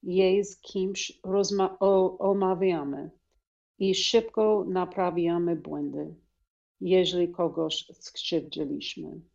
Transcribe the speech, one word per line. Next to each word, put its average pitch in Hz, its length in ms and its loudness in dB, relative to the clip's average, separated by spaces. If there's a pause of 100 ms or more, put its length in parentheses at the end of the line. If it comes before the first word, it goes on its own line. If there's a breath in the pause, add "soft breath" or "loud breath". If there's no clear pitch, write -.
jej 190 420 2
z - 160 -14
kimś - 640 -6
rozma-, 196 560 0
o-, 190 380 4
omawiamy 180 920 0 (680)
i 190 160 2
szybko 214 760 2
naprawiamy 175 880 0
błędy, 147 580 -8 (680)
jeżeli 180 480 2
kogoś 165 640 -2
skrzywdziliśmy. 151 1300 -6 (140)